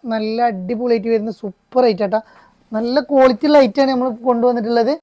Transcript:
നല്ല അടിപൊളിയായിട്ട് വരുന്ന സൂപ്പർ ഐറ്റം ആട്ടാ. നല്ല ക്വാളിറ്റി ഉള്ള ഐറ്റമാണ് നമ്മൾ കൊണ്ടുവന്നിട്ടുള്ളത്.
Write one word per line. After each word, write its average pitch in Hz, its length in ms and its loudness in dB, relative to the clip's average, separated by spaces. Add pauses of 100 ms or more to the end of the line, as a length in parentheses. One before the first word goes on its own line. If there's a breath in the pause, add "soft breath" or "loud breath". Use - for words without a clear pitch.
(140)
നല്ല 220 240 -4 (140)
അടിപൊളിയായിട്ട് 226 600 -2
വരുന്ന 214 260 -2
സൂപ്പർ 254 500 -2
ഐറ്റം 202 180 -2
ആട്ടാ. 214 140 -2 (560 soft breath)
നല്ല 233 180 -4 (140)
ക്വാളിറ്റി 262 400 4
ഉള്ള 294 160 6
ഐറ്റമാണ് 269 300 0
നമ്മൾ 254 140 -2 (200)
കൊണ്ടുവന്നിട്ടുള്ളത്. 233 720 0